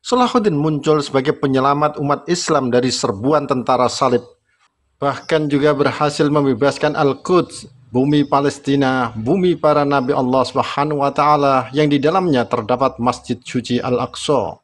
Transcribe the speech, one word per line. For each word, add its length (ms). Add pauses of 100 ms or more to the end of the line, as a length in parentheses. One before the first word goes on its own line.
Salahuddin 480
muncul 480
sebagai 320
penyelamat 640
umat 320
Islam 400
dari 240
serbuan 560
tentara 400
salib. 320 (800)
Bahkan 480
juga 240
berhasil 560
membebaskan 640
Al-Quds, 720 (240)
bumi 400
Palestina, 880
bumi 400
para 320
nabi 240
Allah 320
Subhanahu 560
wa 80
Ta'ala, 640
yang 160
di 80
dalamnya 480
terdapat 560
Masjid 400
Suci 400
Al-Aqsa. 840